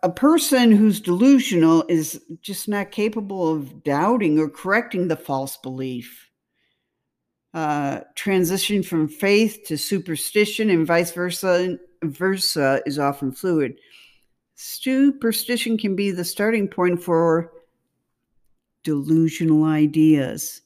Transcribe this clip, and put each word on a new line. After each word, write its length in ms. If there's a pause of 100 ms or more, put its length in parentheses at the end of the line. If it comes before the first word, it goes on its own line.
a 60
person 600
who's 280
delusional 880
is 340 (200)
just 260
not 240
capable 580
of 360
doubting 520
or 120
correcting 580
the 80
false 400
belief. 760 (1200)
Uh, 480 (140)
transition 680
from 240
faith 600
to 100
superstition 920
and 160
vice 280
versa, 640 (260)
versa 840
is 140
often 320
fluid. 480 (800)
Superstition 1200
can 180
be 160
the 120
starting 440
point 360
for 480 (1300)
delusional 840
ideas. 1000